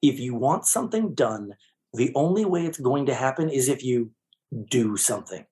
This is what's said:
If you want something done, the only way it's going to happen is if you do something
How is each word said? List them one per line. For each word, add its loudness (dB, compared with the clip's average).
If 4
you -6
want 0
something 0
done, -2
the 0
only 2
way 2
it's -6
going 2
to 2
happen 0
is 0
if -2
you 0
do 0
something -4